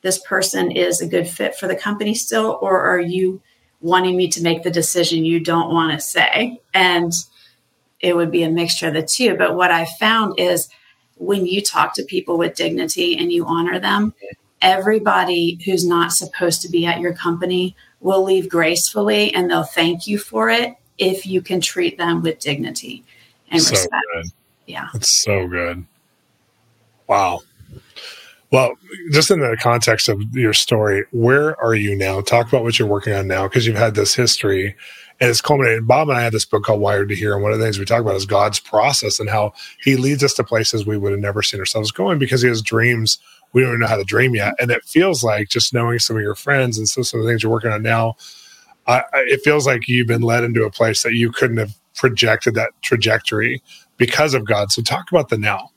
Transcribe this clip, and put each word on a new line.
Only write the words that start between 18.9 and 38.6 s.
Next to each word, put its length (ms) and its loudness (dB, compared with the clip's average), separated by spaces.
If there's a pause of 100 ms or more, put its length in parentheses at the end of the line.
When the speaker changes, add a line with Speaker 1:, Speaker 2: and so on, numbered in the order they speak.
Speaker 1:
and 180 0
they'll 120 0
thank 440 -2
you 100 -2
for 320 -2
it 260 0 (220)
if 280 -2
you 160 -2
can 180 -4
treat 380 -4
them 240 0
with 180 -4
dignity 640 -8 (480)
and 100 2
Speaker 2:
So 100 2
Speaker 1:
respect. 320 0 (100)
Speaker 2:
good. 120 -8 (400)
Speaker 1:
Yeah. 280 -14
Speaker 2:
It's 300 0
so 240 0
good. 380 -6 (1200)
Wow. 340 0 (1120)
Well, 240 2 (360)
just 180 4
in 120 4
the 180 0
context 480 2
of 140 -2 (120)
your 200 2
story, 580 2
where 500 2
are 140 2
you 200 0
now? 260 -2
Talk 260 2
about 160 2
what 160 0
you're 80 2
working 260 0
on 140 -2
now, 200 0
'cause 180 2
you've 100 2
had 200 2
this 200 2
history 600 0 (460)
and 80 4
it's 120 0
culminated. 460 2
Bob 220 4
and 80 2
I 40 0
had 120 0
this 120 -2
book 180 -2
called 160 2
Wired 300 0
to 60 -2
Hear, 180 -2
and 100 -2
one 80 0
of 80 0
the 60 2
things 120 -2
we 80 -6
talk 160 2
about 140 0
is 100 -4
God's 340 2
process 600 0